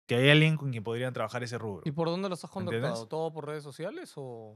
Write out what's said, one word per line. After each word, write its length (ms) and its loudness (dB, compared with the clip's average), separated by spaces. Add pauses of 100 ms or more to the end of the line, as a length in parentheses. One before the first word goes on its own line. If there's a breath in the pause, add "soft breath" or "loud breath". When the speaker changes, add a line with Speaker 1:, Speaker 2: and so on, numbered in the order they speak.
(140)
Speaker 1:
que 60 4
hay 100 8
alguien 280 8
con 120 -4
quien 140 -4
podrían 280 -2
trabajar 320 -4
ese 140 -4
rubro. 280 -6
Speaker 2:
¿Y 60 -2
por 160 -2
dónde 220 -2
los 140 -6
has 120 -14
Speaker 1:
¿Entiendes? 260 -2
Speaker 2:
contactado? 260 -2
¿Todo 260 -4
por 140 -10
redes 160 -8
sociales 520 -10
o? 400 -12